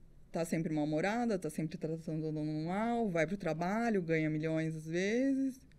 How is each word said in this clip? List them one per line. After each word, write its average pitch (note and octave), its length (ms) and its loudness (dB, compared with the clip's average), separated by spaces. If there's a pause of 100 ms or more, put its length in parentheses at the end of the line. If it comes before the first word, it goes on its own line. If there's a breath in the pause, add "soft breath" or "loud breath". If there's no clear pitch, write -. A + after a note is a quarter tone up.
(320)
tá E3+ 100 0
sempre E3 300 0
mal-humorada, F3+ 680 2
tá D#3 120 -4
sempre D#3 260 -4
tratando D#3+ 460 -4
todo D#3 200 -2
mundo D#3 240 -2
mal, A3+ 440 0
vai E3 160 2
pro F#3 100 -2
trabalho, F#3+ 680 0
ganha D#3+ 280 2
milhões D#3+ 440 0
às D#3 120 -10
vezes, B3+ 760 0 (180 soft breath)